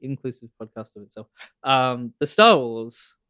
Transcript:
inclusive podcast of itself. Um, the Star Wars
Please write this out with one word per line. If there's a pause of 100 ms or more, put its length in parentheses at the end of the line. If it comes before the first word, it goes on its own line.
inclusive (120)
podcast
of
itself. (360)
Um,
the
Star
Wars (120)